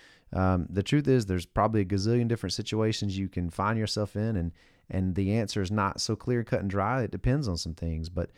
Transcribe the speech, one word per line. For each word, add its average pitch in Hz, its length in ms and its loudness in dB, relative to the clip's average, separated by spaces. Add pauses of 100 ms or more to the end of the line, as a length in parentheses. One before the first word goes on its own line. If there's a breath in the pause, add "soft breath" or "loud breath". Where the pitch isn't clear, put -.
(320 soft breath)
Um, 92 380 2
the 98 120 0
truth 143 260 2
is 127 180 4
there's 92 200 0
probably 110 360 2
a - 20 0
gazillion 110 440 2
different 110 260 -2
situations 107 640 -2
you 98 100 -2
can 87 220 -4
find 104 280 0
yourself 104 380 -2
in, 107 200 0
and, 85 160 -2 (360 soft breath)
and 92 260 0
the 98 200 0
answer 107 260 0
is 92 100 -2
not 101 300 0
so 110 160 -2
clear 120 280 0
cut 113 160 0
and 98 100 -2
dry. 104 320 0
It 104 100 -2
depends 127 340 0
on 90 120 -2
some 82 160 -6
things, 80 340 -4
but, 87 300 -4